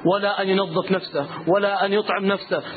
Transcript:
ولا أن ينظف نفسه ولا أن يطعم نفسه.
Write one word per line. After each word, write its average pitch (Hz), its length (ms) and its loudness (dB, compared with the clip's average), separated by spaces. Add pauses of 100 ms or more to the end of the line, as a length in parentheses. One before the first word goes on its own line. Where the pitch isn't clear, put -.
(140)
ولا 202 280 0
أن 190 60 0
ينظف 185 420 0
نفسه 165 360 -2 (220)
ولا 202 380 2
أن 196 60 0
يطعم 202 320 0
نفسه. 190 360 0 (160)